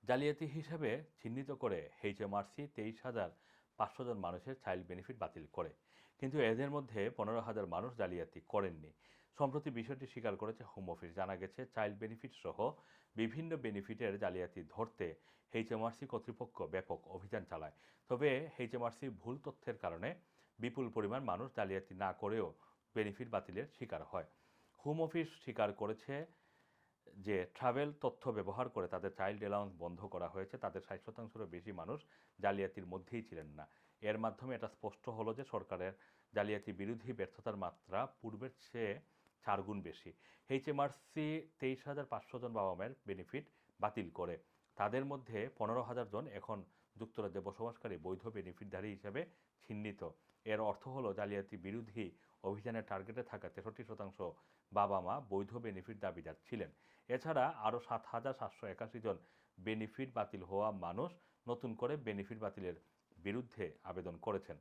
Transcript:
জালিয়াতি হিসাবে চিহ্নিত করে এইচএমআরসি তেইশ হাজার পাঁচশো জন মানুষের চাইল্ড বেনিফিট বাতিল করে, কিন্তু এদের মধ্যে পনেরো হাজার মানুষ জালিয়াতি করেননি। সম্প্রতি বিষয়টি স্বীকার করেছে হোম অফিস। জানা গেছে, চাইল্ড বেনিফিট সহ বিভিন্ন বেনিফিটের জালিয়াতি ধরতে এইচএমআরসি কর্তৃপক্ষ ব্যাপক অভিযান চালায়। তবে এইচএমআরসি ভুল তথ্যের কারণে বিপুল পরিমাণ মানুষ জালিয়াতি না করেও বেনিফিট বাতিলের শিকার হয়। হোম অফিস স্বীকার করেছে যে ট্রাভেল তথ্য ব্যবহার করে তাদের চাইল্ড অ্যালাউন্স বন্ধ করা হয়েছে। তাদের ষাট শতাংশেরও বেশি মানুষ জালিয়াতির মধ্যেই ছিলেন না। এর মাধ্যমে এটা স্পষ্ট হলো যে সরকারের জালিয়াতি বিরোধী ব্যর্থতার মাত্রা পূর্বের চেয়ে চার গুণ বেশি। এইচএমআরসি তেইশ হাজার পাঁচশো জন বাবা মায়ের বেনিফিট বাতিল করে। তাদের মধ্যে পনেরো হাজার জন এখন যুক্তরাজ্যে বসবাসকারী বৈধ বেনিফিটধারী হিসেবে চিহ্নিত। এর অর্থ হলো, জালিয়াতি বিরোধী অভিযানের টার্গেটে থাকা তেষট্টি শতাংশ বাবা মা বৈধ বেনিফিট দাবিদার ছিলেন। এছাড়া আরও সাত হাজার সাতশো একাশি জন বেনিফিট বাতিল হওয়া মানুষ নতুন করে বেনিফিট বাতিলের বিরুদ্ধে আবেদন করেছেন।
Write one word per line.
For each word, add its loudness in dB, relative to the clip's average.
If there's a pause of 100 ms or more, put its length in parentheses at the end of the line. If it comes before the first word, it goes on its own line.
জালিয়াতি 6 (100)
হিসাবে 0 (300)
চিহ্নিত -4 (120)
করে 4 (280)
এইচএমআরসি 0 (140)
তেইশ -2 (100)
হাজার 2 (480)
পাঁচশো 2
জন 0
মানুষের -2
চাইল্ড 0
বেনিফিট -8
বাতিল -6 (120)
করে, 0 (480)
কিন্তু 0 (140)
এদের 4
মধ্যে 0 (180)
পনেরো 4
হাজার 0
মানুষ 0 (100)
জালিয়াতি 0 (120)
করেননি। 2 (480)
সম্প্রতি 2
বিষয়টি -4
স্বীকার 0
করেছে -2 (100)
হোম -6
অফিস। -10
জানা 2
গেছে, -6 (140)
চাইল্ড 2
বেনিফিট -6 (100)
সহ -4 (580)
বিভিন্ন 2 (140)
বেনিফিটের 0 (100)
জালিয়াতি 0 (140)
ধরতে 0 (460)
এইচএমআরসি 0
কর্তৃপক্ষ -4 (180)
ব্যাপক 0 (160)
অভিযান -2
চালায়। -4 (360)
তবে 6 (340)
এইচএমআরসি -2 (140)
ভুল -4 (100)
তথ্যের -4
কারণে 0 (500)
বিপুল 0 (100)
পরিমাণ 4 (100)
মানুষ 0 (100)
জালিয়াতি 2
না 4 (120)
করেও 4 (480)
বেনিফিট 2
বাতিলের 0 (100)
শিকার -4
হয়। -2 (520)
হোম 0
অফিস 2 (140)
স্বীকার 4 (100)
করেছে -2 (1120)
যে 6 (200)
ট্রাভেল 4 (160)
তথ্য 2 (140)
ব্যবহার 0
করে 2
তাদের 0
চাইল্ড 2
অ্যালাউন্স 2 (100)
বন্ধ -4 (140)
করা -2
হয়েছে। -4
তাদের -2
ষাট -6
শতাংশেরও -8
বেশি -8
মানুষ -4 (400)
জালিয়াতির 2
মধ্যেই -4
ছিলেন -8 (100)
না। -8 (380)
এর 4
মাধ্যমে 0
এটা -2
স্পষ্ট -6 (140)
হলো 2
যে -4
সরকারের 0 (440)
জালিয়াতি 2 (100)
বিরোধী -2
ব্যর্থতার -2
মাত্রা 0 (200)
পূর্বের -6 (160)
চেয়ে 2 (500)
চার 6
গুণ 0 (100)
বেশি। -10 (400)
এইচএমআরসি 2 (340)
তেইশ 2
হাজার -2
পাঁচশো -4
জন -2
বাবা 6
মায়ের -2 (140)
বেনিফিট -4 (360)
বাতিল 2 (100)
করে। 0 (400)
তাদের 4
মধ্যে -4 (200)
পনেরো 4
হাজার 0
জন 0 (140)
এখন -4 (380)
যুক্তরাজ্যে -4
বসবাসকারী -4 (100)
বৈধ -2 (120)
বেনিফিটধারী -6
হিসেবে -4 (440)
চিহ্নিত। -4 (440)
এর 4 (100)
অর্থ -4 (120)
হলো, 0 (100)
জালিয়াতি 0 (100)
বিরোধী -4 (420)
অভিযানের -2
টার্গেটে -4
থাকা -6
তেষট্টি -8
শতাংশ -8 (540)
বাবা 8
মা 4 (180)
বৈধ 2 (140)
বেনিফিট -6
দাবিদার -4 (100)
ছিলেন। -2 (380)
এছাড়া 4 (220)
আরও 4 (100)
সাত 0 (100)
হাজার 0
সাতশো -6 (100)
একাশি -6
জন 4 (420)
বেনিফিট 0 (100)
বাতিল 0
হওয়া 4 (180)
মানুষ 0 (360)
নতুন 0 (100)
করে 2 (120)
বেনিফিট -2
বাতিলের -2 (400)
বিরুদ্ধে -2 (260)
আবেদন -4 (120)
করেছেন। 0